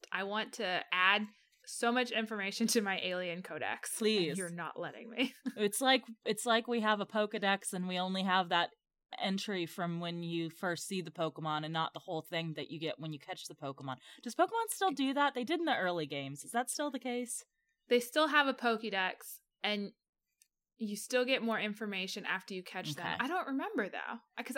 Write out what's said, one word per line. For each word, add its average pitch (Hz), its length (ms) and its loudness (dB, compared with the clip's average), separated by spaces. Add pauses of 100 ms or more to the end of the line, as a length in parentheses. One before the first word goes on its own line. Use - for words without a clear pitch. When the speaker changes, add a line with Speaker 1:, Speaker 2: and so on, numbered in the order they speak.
(100)
Speaker 1:
I 185 140 -2
want 208 300 -4
to 185 260 0 (100)
add 196 360 6 (400)
so - 260 2
much 247 200 2
information 220 560 0
to 233 120 6
my 196 220 0
alien 180 400 -4
codex. 120 560 -6
Speaker 2:
Please. 214 320 4
Speaker 1:
And 175 80 -4
you're 180 120 -4
not 170 300 -8
letting 175 300 -8
me. 262 240 -2 (100)
<laughs> - 120 -6
Speaker 2:
It's 208 260 2
like, 262 220 6 (200)
it's 214 220 0
like 233 200 4
we 240 140 2
have 214 200 4
a 202 60 -2
Pokedex 202 680 0
and 180 120 -2
we 185 120 -2
only 185 240 0
have 185 260 4
that 175 220 4 (500)
entry 190 460 0
from 170 340 -4
when 170 220 -4
you 165 260 -2
first 170 400 -4
see 190 140 -2
the 165 80 -8
Pokemon 156 540 -2
and 156 80 -4
not 160 200 0
the - 80 -12
whole 156 220 -4
thing 165 320 -4
that 151 160 -8
you 151 100 -8
get 156 180 -4
when 160 140 -6
you 147 60 -8
catch - 280 -10
the 160 80 -12
Pokemon. 135 420 -8 (260)
Does 233 120 -6
Pokemon 427 360 2
still 381 200 2
do 269 220 2
that? 277 220 4
They 247 100 0
did 320 160 2
in 330 60 0
the 254 100 4
early 175 300 2
games. 139 380 -6
Is - 80 -14
that 247 180 0
still 294 200 -2
the 269 80 -4
case? 247 460 -4 (440)
Speaker 1:
They 247 120 8
still 302 280 4
have 285 180 6
a 269 80 2
Pokedex, 220 840 0 (220)
and 202 300 -2 (840)
you 208 180 -4
still 247 300 0
get 262 160 2
more 220 180 0
information 202 640 -4
after 190 300 -4
you 185 80 -6
catch 165 320 -8
them. 175 120 -6
Speaker 2:
Okay. 165 140 -2
Speaker 1:
I 262 80 0
don't 339 200 -2
remember, 269 420 -2
though, - 520 -8
'cause 240 160 -6